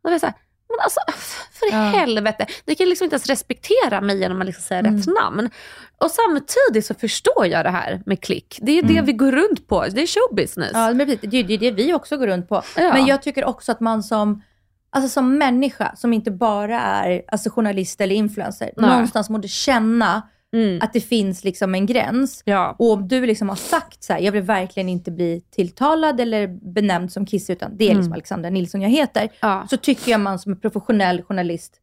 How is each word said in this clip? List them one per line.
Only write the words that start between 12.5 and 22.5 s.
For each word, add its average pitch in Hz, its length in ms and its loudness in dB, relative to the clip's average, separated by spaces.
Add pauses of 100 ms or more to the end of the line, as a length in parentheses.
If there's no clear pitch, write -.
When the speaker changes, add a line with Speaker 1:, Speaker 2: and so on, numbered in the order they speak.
Speaker 1:
Ja. 339 160 4
Speaker 2:
Men 269 120 4
jag 277 160 4
tycker 269 240 -4
också - 260 -4
att 220 80 -2
man 226 240 0
som, 208 380 0 (480)
alltså, 269 200 0
som 262 280 2
människa, 262 580 0
som 233 180 0
inte 220 180 0
bara 208 500 0
är, 190 460 0
alltså, 214 220 -4
journalist 202 520 -2
eller 196 140 2
influencer, 208 640 -4
Speaker 1:
Nej. 233 120 4
Speaker 2:
någonstans 233 400 2
borde 214 180 -4
känna 220 760 2 (320)
Speaker 1:
Mm. 208 280 2
Speaker 2:
att 220 120 -2
det 240 80 2
finns 196 420 -2
liksom 190 320 -2
en 190 100 2
gräns. 240 600 0
Speaker 1:
Ja. 196 340 0